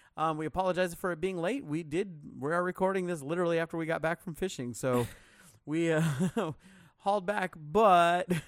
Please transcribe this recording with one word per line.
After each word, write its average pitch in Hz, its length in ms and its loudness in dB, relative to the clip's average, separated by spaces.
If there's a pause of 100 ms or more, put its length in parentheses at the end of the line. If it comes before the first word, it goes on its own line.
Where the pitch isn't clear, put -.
(180)
Um, 156 200 0
we 156 80 -4
apologize 180 480 0
for 180 200 -4
it 156 80 -6
being 190 160 -2
late. 196 260 -2
We 151 180 -4
did, 156 600 -6
we 143 100 -2
are 175 100 0
recording 185 460 0
this 170 140 -4
literally 170 360 0
after 165 200 -2
we 165 80 -4
got 160 160 -2
back 165 200 -2
from 156 140 -10
fishing. 131 380 -6
So 123 340 0 (280)
<laughs> - 300 -20
we, 165 280 0
uh, 156 80 4 (340)
<laughs> 175 160 -2 (460)
hauled 196 280 0
back, 196 320 -2
but 175 720 6 (200)